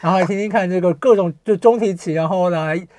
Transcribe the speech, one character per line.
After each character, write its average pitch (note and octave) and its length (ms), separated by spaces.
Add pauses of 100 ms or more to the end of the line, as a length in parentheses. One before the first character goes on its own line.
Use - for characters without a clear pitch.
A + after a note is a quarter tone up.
然 E3 100
后 F#3+ 80
来 F3+ 60
听 G3 120
听 G#3 100
看 F#3+ 220
这 F#3 100
个 F3 160
各 B3 200
种， F3 180 (100)
就 G#3+ 120
中 A#3 240
提 G3 160
琴， E3+ 180
然 D#3+ 140
后 F3+ 240
来， D#3+ 260 (220)